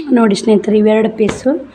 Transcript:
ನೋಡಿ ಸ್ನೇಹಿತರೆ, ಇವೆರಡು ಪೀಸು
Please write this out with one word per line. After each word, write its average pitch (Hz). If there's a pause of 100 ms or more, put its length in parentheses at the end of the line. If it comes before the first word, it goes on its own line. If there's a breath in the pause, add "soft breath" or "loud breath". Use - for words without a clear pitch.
(120)
ನೋಡಿ 226
ಸ್ನೇಹಿತರೆ, 214
ಇವೆರಡು 214
ಪೀಸು 220